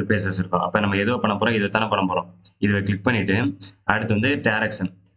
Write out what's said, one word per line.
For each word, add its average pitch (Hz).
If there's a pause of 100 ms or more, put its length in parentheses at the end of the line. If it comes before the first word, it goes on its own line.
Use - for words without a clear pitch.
(120)
பேசஸ் 98
இருக்கும். 90
அப்ப 98
நம்ம 101
எதுவோ 107
பண்ண 107
போறோம், 113
இதை 101
தானே 107
பண்ண 101 (100)
போறோம். 87 (360)
இதுல 101
click 101
பண்ணிட்டு, 117 (260)
அடுத்து 110
வந்து 123 (180)
டைரக்ஷன். 107 (260)